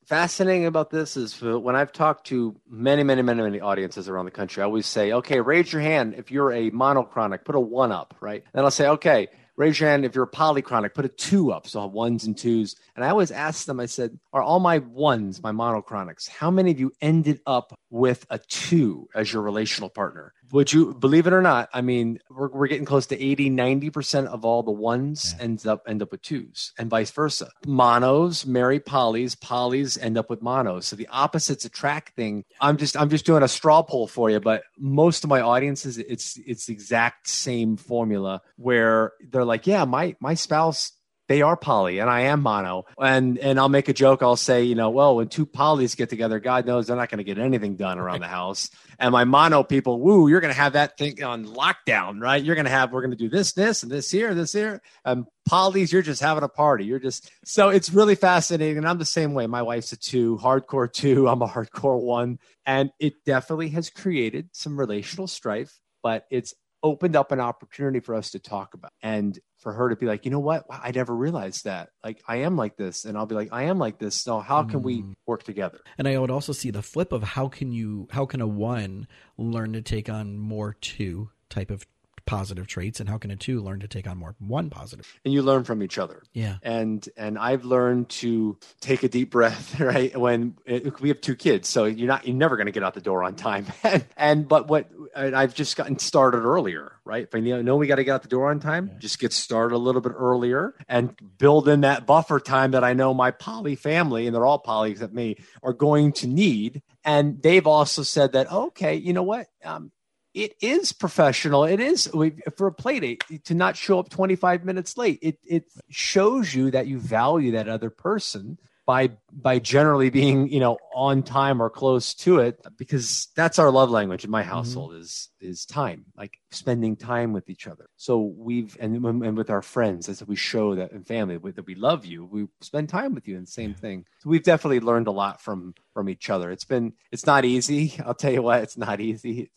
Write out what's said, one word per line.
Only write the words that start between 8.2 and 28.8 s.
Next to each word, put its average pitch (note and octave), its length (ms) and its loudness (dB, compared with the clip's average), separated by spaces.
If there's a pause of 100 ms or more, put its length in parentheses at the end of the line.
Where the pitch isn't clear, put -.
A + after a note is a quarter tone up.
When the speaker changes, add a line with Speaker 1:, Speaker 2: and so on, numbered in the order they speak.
Speaker 1:
right? G#2+ 240 -10 (100)
Then C3+ 100 2
I'll C3+ 60 6
say, C#3+ 160 0
"Okay, D3 420 2 (280)
raise D3+ 240 2
your D#3 100 4
hand C#3+ 140 2
if A#2+ 100 -4
you're C3 100 0
a A#2+ 60 -10
polychronic, C3+ 640 0
put C#3 100 -4
a C3 40 -2
two E3+ 440 0
up." D#2 140 -8
So A2 140 -10
I'll G2+ 80 -6
have G2 60 -14
ones A2+ 300 -2
and A2 140 -6
twos. A2+ 380 -2 (180)
And A#2+ 100 -6
I C#3+ 60 0
always G3 220 0
ask D3+ 340 -8
them, C3 140 -8
I A#2+ 60 -6
said, A#2+ 320 -8 (140)
Are C3+ 100 0
all E3+ 180 4
my E3+ 180 4
ones, A#2 640 -2
my A2 100 -6
monochronics, G#2+ 760 -4
how D#3+ 240 -4
many F#3 180 4
of C#3+ 80 2
you C3 220 -2
ended D3+ 440 2
up B2+ 280 -2 (200)
with B2 380 0
a G#2 80 -6
two A#2 760 0
as G#2+ 180 -2
your A2 100 -2
relational G#2 480 -4
partner. E2 420 -8 (180)
Would C#3 220 4
you D#3 220 6
believe C#3 320 4
it F3+ 60 4
or F#3 100 6
not? C3+ 320 4
I B2 80 -2
mean, A#2+ 360 0 (120)
we're, C3+ 180 -6
we're C3+ 180 0
getting C#3+ 200 -2
close C#3 200 2
to C3 160 -6
eighty, C#3 280 2
ninety C3 400 2
percent C#3 380 -2
of A2+ 160 -8
all A#2 180 2
the A2+ 80 -4
ones A#2 680 -2
Speaker 2:
Yeah. A#2+ 60 -10
Speaker 1:
ends A2+ 220 -4
up, G#2+ 200 0
end G#2+ 160 -4
up G2 80 -8
with - 120 -14
twos, - 560 -10
and A#2 120 -6
vice A2+ 200 0
versa. - 400 -4 (160)
Monos C3+ 800 4
marry B2+ 340 2